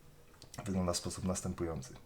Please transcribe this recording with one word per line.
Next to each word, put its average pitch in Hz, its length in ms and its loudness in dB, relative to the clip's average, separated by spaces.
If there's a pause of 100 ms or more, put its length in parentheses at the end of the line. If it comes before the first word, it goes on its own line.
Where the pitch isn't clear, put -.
(640)
wygląda 92 280 4
w - 40 2
sposób - 280 -2
następujący. 87 680 0 (120)